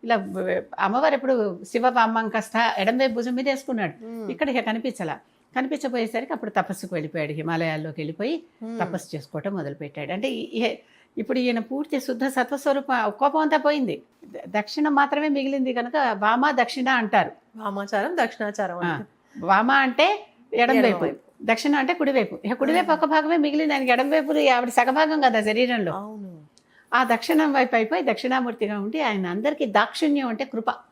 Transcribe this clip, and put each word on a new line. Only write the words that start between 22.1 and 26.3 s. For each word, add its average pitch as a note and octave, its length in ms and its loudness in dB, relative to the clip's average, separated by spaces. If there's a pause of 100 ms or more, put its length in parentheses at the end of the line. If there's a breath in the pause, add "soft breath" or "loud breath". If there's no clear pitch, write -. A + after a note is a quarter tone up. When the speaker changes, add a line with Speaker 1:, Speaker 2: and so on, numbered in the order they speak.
Speaker 1:
ఇక G#3 80 0
కుడివైపు D#4+ 380 2
Speaker 2:
ఆ. - 20 6
Speaker 1:
ఒక D#4+ 120 0
భాగమే D#4 320 2
మిగిలింది, D4 360 2
ఆయనకి C4+ 180 0
ఎడం C4 180 4
వైపు D4+ 220 2
ఆవిడ C4 380 4
సగభాగం D4 520 4
కదా A3+ 200 4
శరీరంలో. G#3+ 520 2
Speaker 2:
అవును. G3 480 -10 (520 soft breath)